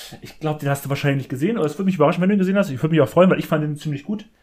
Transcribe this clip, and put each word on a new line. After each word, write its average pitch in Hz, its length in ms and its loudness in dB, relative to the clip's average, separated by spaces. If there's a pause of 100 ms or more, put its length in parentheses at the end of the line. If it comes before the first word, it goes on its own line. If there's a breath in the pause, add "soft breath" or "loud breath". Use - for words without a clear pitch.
(200 loud breath)
Ich - 180 -18
glaub, 151 200 -4
den 143 100 -4
hast 143 160 -2
du 135 60 -8
wahrscheinlich 143 320 0
nicht - 80 -14
gesehen, 160 260 -2
aber 175 80 0
es 147 100 -2
würde 196 120 -4
mich 185 80 2
überraschen, 165 260 4
wenn 185 80 2
du 208 60 4
ihn 208 60 2
gesehen 190 180 2
hast. 202 100 0
Ich 131 140 -6
würde 160 120 0
mich 160 60 6
auch 135 80 4
freuen, 180 220 6
weil 151 80 2
ich 156 80 -6
fand 156 180 0
ihn 151 120 -4
ziemlich 147 280 -8
gut. 208 220 -8 (160)